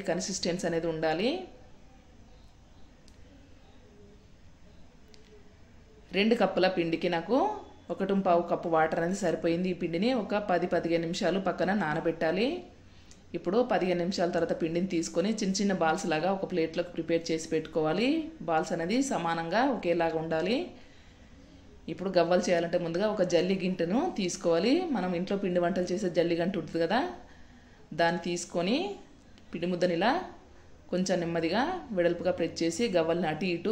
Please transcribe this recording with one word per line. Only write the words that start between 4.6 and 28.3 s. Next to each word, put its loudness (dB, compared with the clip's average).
రెండు 4
కప్పుల 2
పిండికి -2
నాకు 0
ఒకటింపావు 2
కప్పు -2
వాటర్ 2
అనేది -2
సరిపోయింది. 0
ఈ -4
పిండిని 0
ఒక -2
పది 2
పదిహేను 2
నిమిషాలు 0
పక్కన 0
నానబెట్టాలి. 0
ఇప్పుడు 0
పదిహేను 2
నిమిషాల 0
తర్వాత 2
పిండిని 0
తీసుకొని 0
చిన్న 0
చిన్న 2
బాల్స్ 2
లాగా 0
ఒక -4
ప్లేట్లోకి -2
ప్రిపేర్ -2
చేసి -4
పెట్టుకోవాలి. 0
బాల్స్ 0
అనేది 0
సమానంగా -2
ఒకేలాగా 0
ఉండాలి. 0
ఇప్పుడు -6
గవ్వలు 4
చేయాలంటే 2
ముందుగా 0
ఒక 4
జల్లి 4
గింటను 0
తీసుకోవాలి. 2
మనం -2
ఇంట్లో -2
పిండి 2
వంటలు 0
చేసే -2
జల్లి 2
గంట 0
ఉంటుంది -2
కదా, 2
దాన్ని 2
తీసుకొని -2